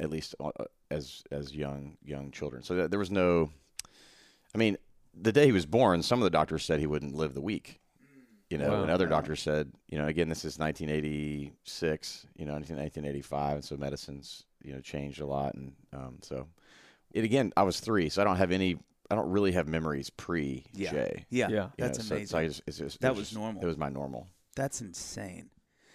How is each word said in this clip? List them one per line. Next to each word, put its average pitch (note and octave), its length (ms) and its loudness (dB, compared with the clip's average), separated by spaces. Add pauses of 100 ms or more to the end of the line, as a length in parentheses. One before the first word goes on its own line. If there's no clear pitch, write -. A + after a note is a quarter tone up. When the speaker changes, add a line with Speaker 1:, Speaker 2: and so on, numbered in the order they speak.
Speaker 1:
at D#2 80 -4
least, D#2 320 -8
uh, D2 80 -4 (420)
as, D2+ 400 -8
as C#2+ 240 -6
young, C#2+ 480 -6
young C#2+ 280 -8
children. B1+ 320 -8
So F2+ 120 -2
th-, F2 140 2
there G2 100 0
was F#2 120 -2
no, F2 400 6 (1000)
I - 40 -2
mean, G#2+ 200 4 (360)
the G#2+ 180 2
day C#3+ 140 8
he C3 80 8
was F2+ 120 4
born, F2+ 380 6
some A#2+ 160 2
of A#2 60 4
the F#2 40 6
doctors D#2 360 2
said D#2 160 2
he D#2 60 0
wouldn't D2 280 -2
live D2+ 180 -2
the C2 60 -6
week, F2+ 400 -6 (680)
you D#2 80 -4
know, C#2+ 140 2
Speaker 2:
Wow. G#2 100 0
Speaker 1:
and D#2 100 0
other F#2 140 4
Speaker 3:
Wow. D#2+ 60 2
Speaker 1:
doctors D2+ 300 0
said, D2+ 300 0 (160)
you D#2 100 -6
know, D2 100 0
again, D#2+ 200 2
this D#2+ 160 -4
is D#2 160 -8
nineteen D#2 300 -2
eighty-six, D2+ 1400 -4 (100)
you D#2 100 -10
know, D2 120 -6
nineteen D2+ 480 -8
eighty-five, C#2+ 480 -4
and C#2+ 100 -6
so C#2+ 140 -10
medicine's, C#2+ 680 -10 (200)
you C#2 100 -12
know, C2+ 80 -12
changed C#2+ 400 -8
a D2 40 -6
lot, C#2 280 -2
and, C2+ 220 -14 (180)
um, C2 300 -12
so C2+ 240 -8 (640)
it, A2 120 0
again, A2+ 320 2
I G2 80 6
was F#2 160 2
three, G2 300 2
so F#2+ 120 2
I G2+ 40 6
don't F#2+ 120 4
have F#2 140 4
any, F#2 260 2 (320)
I - 60 2
don't F2 160 0
really G2 220 4
have E2 160 2
memories D#2 400 0
pre-Jay. C#2 560 -2 (640)
Speaker 3:
Yeah. A#2+ 180 2
Yeah. - 0 -
Speaker 2:
Yeah. G#2 160 0
Speaker 1:
You F2+ 140 -6
Speaker 3:
That's B2 220 -2
Speaker 1:
know, A2+ 40 -8
so, G#2+ 120 -4
Speaker 3:
amazing. G#2 120 -6
Speaker 1:
so F2 100 -2
I D#2+ 100 2
just, C#2+ 200 -6
it's D2+ 100 -8
just, C#2+ 220 -8
Speaker 3:
That B2 80 2
Speaker 1:
it C3 40 4
was A2 80 -2
Speaker 3:
was G#2+ 100 -6
Speaker 1:
just, G#2+ 100 -8
Speaker 3:
normal. G#2+ 240 -6
Speaker 1:
it - 20 0
was E2 120 0
my D2 100 -2
normal. C2+ 400 -8 (300)
Speaker 3:
That's C3+ 240 -4
insane. F2+ 680 -12 (460)